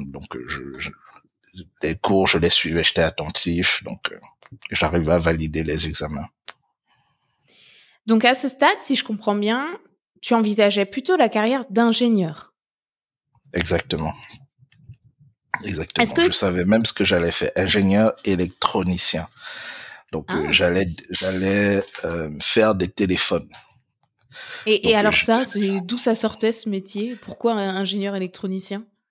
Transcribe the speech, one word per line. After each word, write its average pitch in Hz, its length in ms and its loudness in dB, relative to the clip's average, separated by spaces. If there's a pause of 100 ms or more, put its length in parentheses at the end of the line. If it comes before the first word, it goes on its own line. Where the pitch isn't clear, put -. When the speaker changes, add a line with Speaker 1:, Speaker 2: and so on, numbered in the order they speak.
Speaker 1:
donc 67 300 -14 (100)
je, 67 140 -10 (160)
je, - 120 -10 (920)
les 80 140 -2
cours, 95 320 2
je - 100 2
les 85 120 4
suivais, 82 340 2
j'étais - 180 2
attentif, 82 840 0
donc, - 280 -10
euh, - 80 -20 (520)
j'arrivais 80 420 0
à 87 60 4
valider 80 440 -2
les 80 240 -4
examens. 76 400 -8 (1800)
Speaker 2:
Donc 220 180 4
à 247 120 6
ce 269 120 -2
stade, 311 340 4
si 269 140 0
je - 80 -2
comprends 208 320 -2
bien, 247 420 -2 (440)
tu - 120 0
envisageais 208 520 2
plutôt 269 320 -2
la 240 120 4
carrière 226 400 0
d'ingénieur. 226 840 2 (1000)
Speaker 1:
Exactement. 82 600 -2 (1500)
Exactement. - 400 -2
Speaker 2:
Est-ce - 100 0
que 339 140 4
Speaker 1:
Je - 40 4
savais 90 340 2
même 110 200 4
ce - 80 4
que 101 100 2
j'allais 87 280 2
faire, - 240 -2
ingénieur 98 580 4 (120)
électronicien. 90 1000 0 (840)
Donc, 78 200 -6
euh, 76 160 -2
Speaker 2:
Ah. - 40 -4
Speaker 1:
j'allais, 92 360 2 (220)
j'allais, 98 760 0 (220)
euh, 82 240 -4 (120)
faire 110 340 4
des 92 120 -2
téléphones. 92 640 -2 (1160)
Speaker 2:
Et, 220 220 2
et 226 40 6
Speaker 1:
Donc, 214 80 6
Speaker 2:
alors 208 120 4
Speaker 1:
je - 140 0
Speaker 2:
ça, 240 200 2
c'est, 196 360 -2
d'où 185 160 -6
ça 226 180 2
sortait 220 380 -2
ce 226 160 -8
métier ? 202 460 -6
Pourquoi - 380 -4
un 196 220 -2
ingénieur 196 400 -4
électronicien ? 190 720 -8 (260)